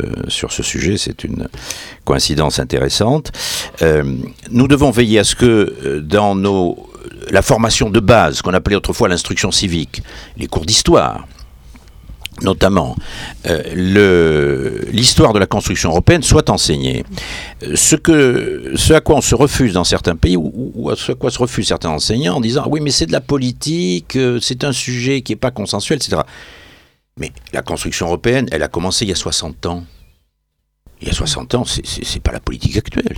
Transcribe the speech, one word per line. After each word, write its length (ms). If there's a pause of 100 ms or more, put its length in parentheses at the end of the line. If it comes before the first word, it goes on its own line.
(280)
sur 240
ce 100
sujet. 340
C'est 260
une 260 (580)
coïncidence 540
intéressante. 720 (500)
Euh, 200 (480)
nous 160
devons 260
veiller 260
à 60
ce 100
que, 100 (400)
euh, 160
dans 340
nos, 540 (420)
la 120
formation 480
de 100
base, 400
qu'on 140
appelait 220
autrefois 320
l'instruction 440
civique, 500 (360)
les 80
cours 180
d'histoire, 640 (1160)
notamment, 540 (500)
euh, 160 (140)
le, 1120
l'histoire 420
de 60
la 80
construction 440
européenne 340
soit 260
enseignée. 540 (580)
Euh, 140
ce 180
que, 800
ce 180
à 80
quoi 140
on 60
se 160
refuse 380
dans 100
certains 320
pays, 200
ou, 160
ou, 220
ou 160
à 60
ce 160
à 20
quoi 160
se 80
refusent 300
certains 220
enseignants 440
en 60
disant « 240
Ah 40
oui, 120
mais 100
c'est 160
de 60
la 80
politique, 960
euh, 260
c'est 220
un 80
sujet 500
qui 80
n'est 60
pas 160
consensuel, 480
et 20
cetera. » 240 (920)
Mais 100 (220)
la 100
construction 440
européenne, 440
elle 140
a 40
commencé 360
il 60
y 20
a 40
soixante 500
ans. 180 (1160)
Il 60
y 40
a 40
soixante 400
ans, 100
c'est, 220
c'est, 180
c'est 160
pas 120
la 80
politique 360
actuelle. 420